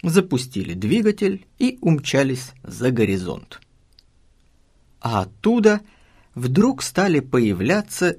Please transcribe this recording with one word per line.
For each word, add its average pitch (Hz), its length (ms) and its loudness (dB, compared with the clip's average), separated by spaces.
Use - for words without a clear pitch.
запустили 151 760 -2
двигатель 196 680 0
и 254 220 -2
умчались 139 720 -2
за 120 280 -2
горизонт. 98 680 -2
А 110 220 -2
оттуда 208 580 2
вдруг 160 480 2
стали 180 360 0
появляться 131 1000 0